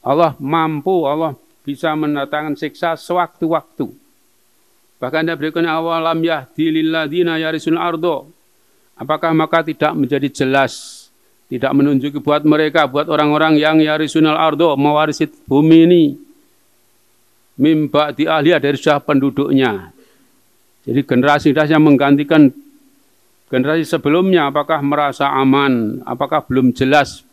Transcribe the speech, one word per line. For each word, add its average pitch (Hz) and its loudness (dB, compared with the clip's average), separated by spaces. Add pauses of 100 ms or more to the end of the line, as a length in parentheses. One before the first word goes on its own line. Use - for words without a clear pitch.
Allah 151 0
mampu, 160 -2
Allah 151 -2 (320)
bisa 151 -6
mendatangkan 147 -4
siksa 160 -6
sewaktu-waktu. 165 -6 (1120)
Bahkan 156 -4
dia 165 -4
berikutnya, 160 -4
"Awalam 165 -4
yahdi 160 -4
lilladzina 160 -2
yarisul 160 -4
ardo." 170 -4 (640)
Apakah 156 -4
maka 160 0
tidak 156 -2
menjadi 139 -2
jelas, 135 -4 (400)
tidak 131 -4
menunjuki 139 0
buat 147 0
mereka, 151 2
buat 143 -2
orang-orang 151 2
yang 156 2
yarisunal 156 0
ardo, 156 0
mewarisi 147 0
bumi 160 2 (120)
ini, 175 6 (1600)
mim 151 2
ba'di 151 0
ahliha, 156 2
dari 143 -2
sudah 147 0
penduduknya. 135 0 (960)
Jadi 123 -2
generasi-generasi 147 2
yang 151 4
menggantikan 143 4 (1000)
generasi 147 -2
sebelumnya, 165 0
apakah 143 -2
merasa 143 -2
aman? 135 0
Apakah 139 -4
belum 127 0
jelas? 135 0 (120)